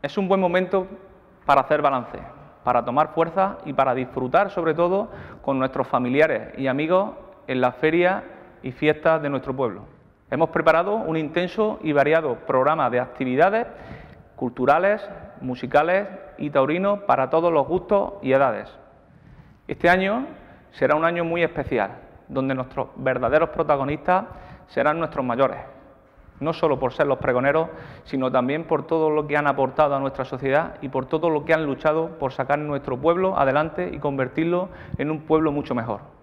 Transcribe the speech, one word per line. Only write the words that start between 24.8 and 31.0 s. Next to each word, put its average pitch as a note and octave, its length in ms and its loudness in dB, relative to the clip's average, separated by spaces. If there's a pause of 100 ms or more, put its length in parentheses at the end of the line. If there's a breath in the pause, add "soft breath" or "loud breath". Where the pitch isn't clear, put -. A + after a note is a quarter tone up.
nuestros D#3+ 260 -4
mayores, B2 360 0 (800)
no D#3 120 -2
solo D3 280 0
por B2 120 -2
ser D3 140 0
los C3+ 140 0
pregoneros, C#3+ 500 0 (340 loud breath)
sino C3 280 -2
también C3+ 320 0
por D3 240 -2
todo D#3 240 2
lo D3+ 160 0
que C#3+ 100 0
han D3 80 2
aportado C#3 500 2
a C#3 40 0
nuestra C3+ 260 -4
sociedad C3+ 560 0
y - 80 -8
por C3 160 -4